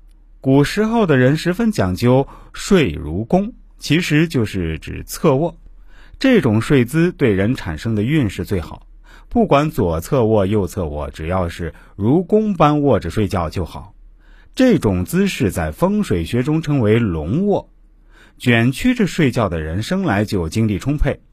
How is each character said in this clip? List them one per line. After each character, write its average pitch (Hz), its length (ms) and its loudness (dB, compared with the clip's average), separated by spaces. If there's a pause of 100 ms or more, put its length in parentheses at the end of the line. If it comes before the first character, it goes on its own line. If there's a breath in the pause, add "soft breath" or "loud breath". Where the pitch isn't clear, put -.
(400)
古 135 240 4
时 208 220 -2
候 226 180 2
的 151 140 4
人 127 180 4
十 170 160 -2
分 220 180 0
讲 92 240 0
究 127 320 2 (280 loud breath)
睡 151 380 2
如 78 340 -6
弓， 202 260 0 (240)
其 156 240 0
实 156 260 2
就 131 200 -2
是 82 320 -6
指 78 260 -12
侧 - 320 0
卧。 165 240 -4 (560 soft breath)
这 254 240 4
种 113 200 2
睡 131 240 4
姿 135 280 0
对 123 200 0
人 101 240 0
产 80 200 -8
生 113 200 -4
的 101 80 0
运 135 260 0
势 92 140 -8
最 92 160 -4
好， - 260 -16 (420 soft breath)
不 226 200 0
管 151 200 2
左 87 320 -2
侧 127 240 0
卧、 107 220 2
右 98 220 0
侧 87 180 -6
卧， 73 240 -8
只 80 160 -10
要 90 220 -2
是 85 260 -10 (220 soft breath)
如 131 260 2
弓 214 320 0
般 151 280 2
卧 123 180 4
着 82 100 -8
睡 104 160 0
觉 87 240 -2
就 92 140 -6
好。 - 300 -16 (600 soft breath)
这 254 240 4
种 95 260 0
姿 185 220 0
势 120 240 0
在 80 220 -4
风 202 320 0
水 85 200 -2
学 120 200 -2
中 156 180 -2
称 147 160 -2
为 110 220 4
“龙 98 460 -2
卧”。 196 220 -2 (720 soft breath)
卷 120 320 2
曲 247 240 0
着 220 140 0
睡 143 240 0
觉 110 160 0
的 82 120 -4
人 80 220 -4
生 190 220 -4
来 107 200 0
就 90 240 -2
精 110 200 0
力 101 100 -2
充 139 180 -4
沛， 139 240 -2 (120)